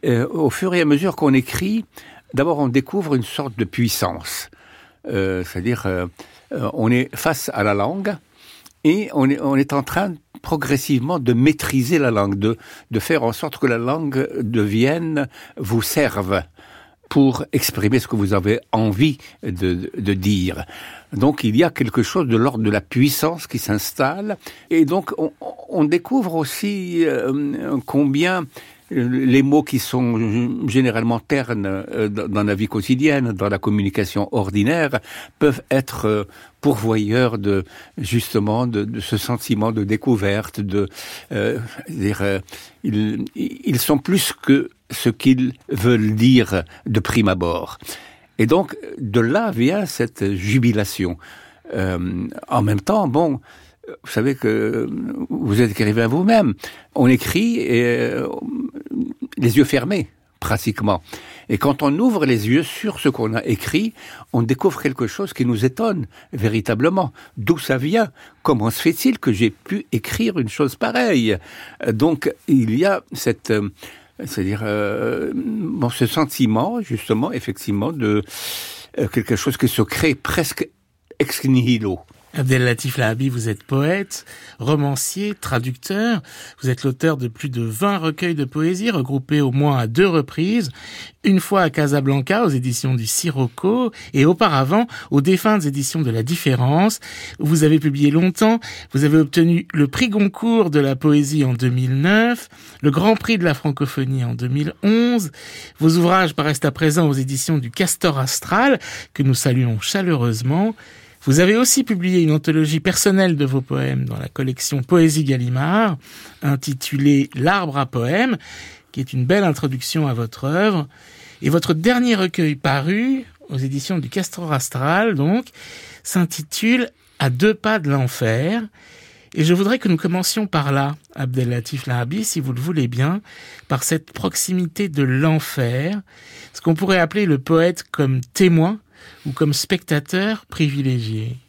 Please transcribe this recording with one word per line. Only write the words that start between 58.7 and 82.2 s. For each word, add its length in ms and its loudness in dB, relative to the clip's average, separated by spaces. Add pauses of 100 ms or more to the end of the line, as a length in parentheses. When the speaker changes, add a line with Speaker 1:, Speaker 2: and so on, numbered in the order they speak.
Speaker 1:
les 200 2
yeux 60 8
fermés, 460 0 (320)
pratiquement. 600 -2 (460)
Et 100 -2
quand 260 0
on 160 2
ouvre 260 2
les 240 2
yeux 140 4
sur 360 -8
ce 80 2
qu'on 260 0
a 120 -4
écrit, 480 -2 (400)
on 80 2
découvre 400 0
quelque 260 -2
chose 240 -6
qui 140 -2
nous 180 0
étonne 440 0 (260)
véritablement. 800 0 (240)
D'où 220 0
ça 180 -2
vient ? 340 0 (320)
Comment 280 2
se 100 -6
fait-il 380 2
que 120 0
j'ai 200 2
pu 420 -8
écrire 440 -2
une 120 -2
chose 260 -2
pareille ? 640 2 (520)
Donc, 440 0 (160)
il 280 4
y 80 2
a 180 0 (100)
cette, 380 -4
euh, 180 0 (560)
c'est-à-dire, 380 -4
euh, 720 -2
bon, 560 -4
ce 180 0
sentiment, 760 0
justement, 500 -2
effectivement, 640 -4
de, 280 0 (800)
euh, 80 0
quelque 300 -2
chose 180 -2
qui 140 2
se 120 -2
crée 320 0
presque 540 -4 (520)
ex 260 -2
nihilo. 540 2 (340)